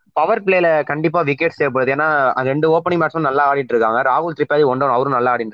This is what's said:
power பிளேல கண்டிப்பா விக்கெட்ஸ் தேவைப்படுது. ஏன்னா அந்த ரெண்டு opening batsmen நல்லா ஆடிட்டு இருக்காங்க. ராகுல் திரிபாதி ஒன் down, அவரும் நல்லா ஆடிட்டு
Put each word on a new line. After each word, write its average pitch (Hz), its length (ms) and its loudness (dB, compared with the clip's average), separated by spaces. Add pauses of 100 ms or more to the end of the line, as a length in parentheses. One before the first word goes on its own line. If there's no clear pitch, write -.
(140)
power 196 300 0
பிளேல 175 400 2
கண்டிப்பா 156 400 -2
விக்கெட்ஸ் 147 360 -2
தேவைப்படுது. 131 320 0
ஏன்னா 143 420 0
அந்த 131 160 -2
ரெண்டு 151 220 0
opening 170 280 0
batsmen 160 200 -2
நல்லா 143 340 0
ஆடிட்டு 127 200 -2
இருக்காங்க. 113 280 2
ராகுல் 143 340 0
திரிபாதி 147 300 0
ஒன் 127 120 2
down, 135 160 0
அவரும் 135 180 0
நல்லா 123 240 0
ஆடிட்டு 113 180 -6